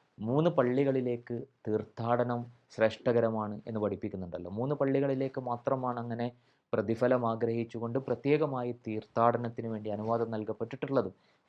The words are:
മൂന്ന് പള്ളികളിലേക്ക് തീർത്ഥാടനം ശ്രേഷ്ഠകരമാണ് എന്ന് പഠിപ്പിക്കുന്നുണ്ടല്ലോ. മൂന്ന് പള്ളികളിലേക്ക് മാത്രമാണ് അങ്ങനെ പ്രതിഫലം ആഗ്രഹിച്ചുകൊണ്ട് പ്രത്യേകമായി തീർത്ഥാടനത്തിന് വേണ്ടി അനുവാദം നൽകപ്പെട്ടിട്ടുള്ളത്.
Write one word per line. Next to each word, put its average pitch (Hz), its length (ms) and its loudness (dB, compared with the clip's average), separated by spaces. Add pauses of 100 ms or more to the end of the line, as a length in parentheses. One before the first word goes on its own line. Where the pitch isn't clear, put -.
(180)
മൂന്ന് 135 320 4
പള്ളികളിലേക്ക് 127 880 2 (240)
തീർത്ഥാടനം 120 800 0 (300)
ശ്രേഷ്ഠകരമാണ് 110 960 2
എന്ന് 110 140 -4
പഠിപ്പിക്കുന്നുണ്ടല്ലോ. 92 680 -4
മൂന്ന് 123 240 -2
പള്ളികളിലേക്ക് 135 640 0
മാത്രമാണ് 123 600 -2
അങ്ങനെ 120 260 -4 (460)
പ്രതിഫലം 120 560 2
ആഗ്രഹിച്ചുകൊണ്ട് 117 720 -2
പ്രത്യേകമായി 131 720 0
തീർത്ഥാടനത്തിന് 117 960 0
വേണ്ടി 107 220 -6
അനുവാദം 113 400 0
നൽകപ്പെട്ടിട്ടുള്ളത്. 110 800 -2 (380)